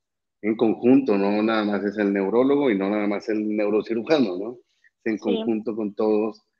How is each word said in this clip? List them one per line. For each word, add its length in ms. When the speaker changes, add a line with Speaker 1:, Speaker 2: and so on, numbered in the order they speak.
Speaker 1:
en 140
conjunto, 600
no 260
nada 220
más 180
es 160
el 140
neurólogo 580
y 80
no 120
nada 180
más 200
el 280
neurocirujano, 800
¿no? 220
En 140
Speaker 2:
Sí. 40
Speaker 1:
conjunto 540
con 200
todos, 500